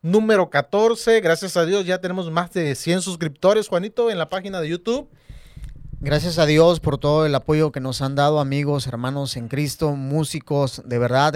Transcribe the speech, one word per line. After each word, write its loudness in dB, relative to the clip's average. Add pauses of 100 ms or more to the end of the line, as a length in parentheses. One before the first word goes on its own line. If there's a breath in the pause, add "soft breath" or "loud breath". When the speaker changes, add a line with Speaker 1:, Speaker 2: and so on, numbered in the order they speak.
Speaker 1:
número 4
catorce. 2
Gracias 0
a 4
Dios, 0
ya -2
tenemos -4
más -2
de 0
cien 0
suscriptores, 0
Juanito, 0
en -4
la -2
página -6
de -4
YouTube. -4 (920 loud breath)
Speaker 2:
Gracias 0
a 8
Dios 4
por -2
todo 2
el 0
apoyo 0
que -10
nos -6
han -2
dado, 4
amigos, -2
hermanos -6
en -10
Cristo, -2
músicos, -4
de -4
verdad, 4